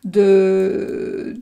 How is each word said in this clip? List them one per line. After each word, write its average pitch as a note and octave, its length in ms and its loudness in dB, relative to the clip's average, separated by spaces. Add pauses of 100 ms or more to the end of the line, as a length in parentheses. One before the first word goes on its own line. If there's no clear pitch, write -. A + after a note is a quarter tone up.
de, F#3+ 1400 0